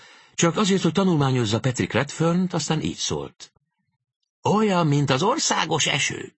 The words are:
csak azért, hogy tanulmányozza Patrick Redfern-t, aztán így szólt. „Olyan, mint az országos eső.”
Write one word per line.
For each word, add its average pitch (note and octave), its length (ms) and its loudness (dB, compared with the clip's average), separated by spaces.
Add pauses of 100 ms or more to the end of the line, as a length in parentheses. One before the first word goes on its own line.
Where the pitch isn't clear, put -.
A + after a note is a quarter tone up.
(340)
csak E3 220 2
azért, G3 260 2
hogy E3 100 2
tanulmányozza C3 680 2
Patrick A2 320 -2
Redfern-t, E3+ 600 0
aztán D#3+ 260 -2
így - 160 -4
szólt. - 560 -8 (920)
„Olyan, F#3 440 2
mint C#3+ 240 2
az C3+ 120 2
országos F#3+ 640 0
eső.” - 520 -4